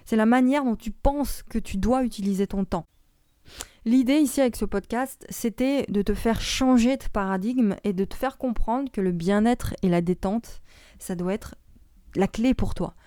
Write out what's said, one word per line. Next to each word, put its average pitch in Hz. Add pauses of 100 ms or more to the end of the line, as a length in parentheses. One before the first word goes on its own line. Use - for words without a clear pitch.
C'est -
la 220
manière 254
dont 233
tu -
penses 277
que -
tu -
dois 233
utiliser 196
ton 196
temps. 175 (960)
L'idée 254
ici 277
avec 247
ce -
podcast, 226
c'était 254
de 202
te 202
faire 226
changer 254
de 262
paradigme 202
et 208
de 190
te -
faire 254
comprendre 254
que -
le 185
bien-être 202
et 190
la 175
détente, 185 (380)
ça -
doit 180
être - (580)
la 190
clé 247
pour -
toi - (120)